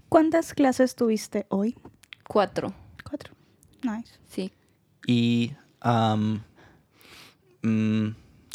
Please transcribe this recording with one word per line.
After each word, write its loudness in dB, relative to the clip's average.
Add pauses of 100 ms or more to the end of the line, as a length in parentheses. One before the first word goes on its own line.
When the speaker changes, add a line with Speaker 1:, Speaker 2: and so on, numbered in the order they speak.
Speaker 1:
¿Cuántas 2
clases 2
tuviste -2
hoy? -2 (520)
Speaker 2:
Cuatro. -2 (340)
Speaker 1:
Cuatro. -14 (500)
Nice. -8 (140)
Speaker 2:
Sí. -8 (540)
Speaker 3:
Y, 2 (320)
um, 2 (1200)
mm, 0 (400)